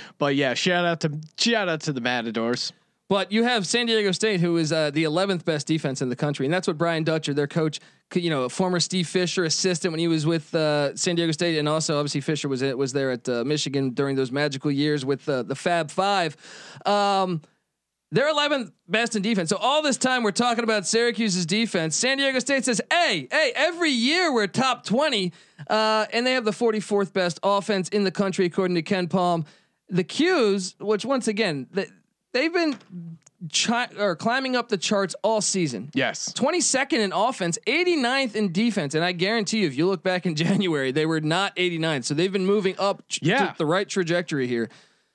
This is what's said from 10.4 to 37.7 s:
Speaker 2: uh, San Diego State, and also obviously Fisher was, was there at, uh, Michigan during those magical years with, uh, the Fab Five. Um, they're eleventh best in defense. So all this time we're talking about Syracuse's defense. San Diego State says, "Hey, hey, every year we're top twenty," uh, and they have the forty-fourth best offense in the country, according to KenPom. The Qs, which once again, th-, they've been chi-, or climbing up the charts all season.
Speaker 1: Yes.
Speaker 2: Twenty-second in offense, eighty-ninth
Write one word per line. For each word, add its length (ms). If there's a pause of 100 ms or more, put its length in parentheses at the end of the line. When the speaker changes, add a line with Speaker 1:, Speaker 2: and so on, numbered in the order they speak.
Speaker 2:
uh, 420
San 200
Diego 160
State, 260
and 100
also 300
obviously 240
Fisher 260
was, 140
was 320
there 160
at, 180
uh, 160
Michigan 520
during 200
those 160
magical 380
years 360
with, 220
uh, 140
the 140
Fab 340
Five. 480 (480)
Um, 560 (720)
they're 180
eleventh 420 (160)
best 280
in 80
defense. 260
So 80
all 240
this 160
time 240
we're 100
talking 320
about 220
Syracuse's 600
defense. 480
San 240
Diego 180
State 280
says, 140 (120)
"Hey, 400
hey, 240
every 340
year 420
we're 140
top 400
twenty," 480 (340)
uh, 460
and 140
they 60
have 120
the 80
forty-fourth 580
best 300
offense 480
in 140
the 80
country, 340
according 300
to 80
KenPom. 640 (420)
The 140
Qs, 760
which 260
once 220
again, 460
th-, 160 (440)
they've 200
been 240 (760)
chi-, 440
or 180
climbing 400
up 140
the 80
charts 460
all 180
season. 520
Speaker 1:
Yes. 400
Speaker 2:
Twenty-second 680
in 100
offense, 560
eighty-ninth 680